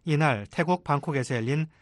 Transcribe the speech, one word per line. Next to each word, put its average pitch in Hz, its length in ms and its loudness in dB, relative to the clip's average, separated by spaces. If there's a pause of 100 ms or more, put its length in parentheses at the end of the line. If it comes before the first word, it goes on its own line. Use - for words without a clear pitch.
이날 147 460 2
태국 180 340 0
방콕에서 139 500 -2
열린 135 320 0 (160)